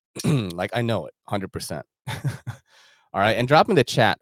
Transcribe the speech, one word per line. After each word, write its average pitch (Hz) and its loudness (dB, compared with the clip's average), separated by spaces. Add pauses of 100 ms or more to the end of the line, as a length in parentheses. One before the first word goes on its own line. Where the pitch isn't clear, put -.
(240)
<clears throat> - -
Like, 98 -2
I 120 -2
know 110 -2
it, - -16 (140)
hundred 98 -6
percent. 80 -10 (100)
<laughs> - -20
All - -8
right, 104 2
and 123 0
drop 156 6
in 202 4
the 131 6
chat 110 2